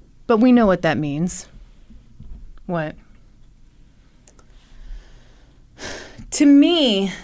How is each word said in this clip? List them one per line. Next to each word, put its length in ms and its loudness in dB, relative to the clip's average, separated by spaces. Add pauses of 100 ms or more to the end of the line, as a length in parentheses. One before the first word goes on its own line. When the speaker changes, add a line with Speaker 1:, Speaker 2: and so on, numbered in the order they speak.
(260)
Speaker 1:
but 120 2
we 140 4
know 140 4
what 180 0
that 140 0
means." 500 -6 (1160)
What? 300 -6 (3250)
Speaker 2:
To 140 0
me, 680 4 (120)